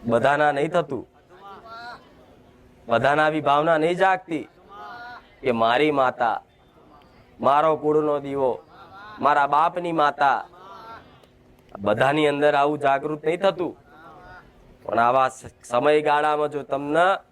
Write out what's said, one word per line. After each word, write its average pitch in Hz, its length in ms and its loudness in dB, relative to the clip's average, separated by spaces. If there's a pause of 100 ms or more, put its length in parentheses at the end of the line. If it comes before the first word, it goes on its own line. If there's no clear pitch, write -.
બધાના 135 460 2
નહીં 143 180 -2
થતું, 139 380 -4 (1800)
બધાના 131 380 2
આવી 156 160 0
ભાવના 147 360 2
નહીં 165 180 0
જાગતી 185 540 -2 (920)
કે 131 100 -2
મારી 120 400 2
માતા, 127 520 -2 (960)
મારો 147 360 2
કુળનો 151 440 0
દીવો, 139 440 -4 (560)
મારા 143 280 2
બાપની 170 440 0
માતા. 143 560 0 (1300)
બધાની 135 480 2
અંદર 143 280 2
આવું 143 240 0
જાગૃત 147 460 -2
નહીં 170 140 -2
થતું. 180 380 -2 (1040)
પણ - 160 -2
આવા 127 300 2
સ-, - 160 -16 (180)
સમયગાળામાં 151 880 0
જો 139 140 -8
તમને 151 540 0 (140)